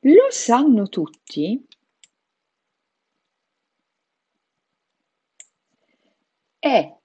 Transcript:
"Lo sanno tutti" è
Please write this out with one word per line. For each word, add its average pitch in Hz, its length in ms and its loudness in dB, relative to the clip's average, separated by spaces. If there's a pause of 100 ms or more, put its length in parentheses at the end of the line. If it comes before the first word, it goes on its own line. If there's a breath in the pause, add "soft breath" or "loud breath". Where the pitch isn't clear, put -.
"Lo 415 300 4
sanno 240 580 0
tutti" 180 760 -8 (4000)
è 240 360 -4 (100)